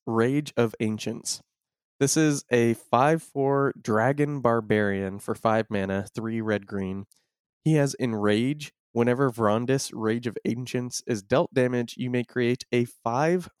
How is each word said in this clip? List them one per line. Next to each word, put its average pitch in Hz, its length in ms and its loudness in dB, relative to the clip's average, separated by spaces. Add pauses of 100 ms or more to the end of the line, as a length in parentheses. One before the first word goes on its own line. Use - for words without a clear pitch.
Rage 123 500 2
of 117 240 2
Ancients. 110 640 -6 (580)
This 135 160 2
is 151 340 2
a 117 240 4
five 147 480 2
four 139 580 0
dragon 139 600 0
barbarian 104 800 0
for 107 160 -6
five 110 340 0
mana, 98 460 -2
three 113 260 -4
red 104 260 -2
green. 98 380 -6 (600)
He 156 100 4
has 139 260 2
Enrage. 117 720 0 (200)
Whenever 123 380 2
Vrondis, 117 640 0
Rage 117 340 -2
of 110 200 -6
Ancients, 123 600 -6
is 104 160 -4
dealt 131 300 0
damage, 123 460 0
you 127 120 -6
may 123 140 -2
create 123 480 0
a 120 140 2
five 156 640 -2 (120)